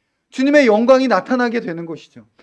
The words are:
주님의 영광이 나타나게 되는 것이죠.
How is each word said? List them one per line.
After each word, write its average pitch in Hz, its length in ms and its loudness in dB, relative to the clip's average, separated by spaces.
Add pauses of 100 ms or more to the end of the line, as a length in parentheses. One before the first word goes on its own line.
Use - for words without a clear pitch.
(300)
주님의 285 360 2
영광이 240 420 2
나타나게 240 520 -2
되는 170 260 -12
것이죠. 135 400 -20 (160)